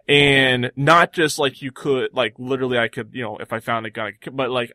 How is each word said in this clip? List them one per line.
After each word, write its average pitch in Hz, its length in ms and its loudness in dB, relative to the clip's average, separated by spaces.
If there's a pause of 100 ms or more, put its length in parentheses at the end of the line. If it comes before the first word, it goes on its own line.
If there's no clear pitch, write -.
And 135 680 4
not 160 380 4
just, 156 260 0
like, 139 220 -2
you 135 100 -10
could, 131 440 -2
like, 117 240 -2
literally 127 400 -2
I 117 100 0
could, 110 240 -10
you 123 100 -10
know, 107 140 -8
if - 160 -12
I 113 80 -6
found 117 240 -4
a 110 60 -10
gun, 110 160 -8
I 104 60 -10
could, 127 220 -16
but, 135 140 -2
like, 120 260 -4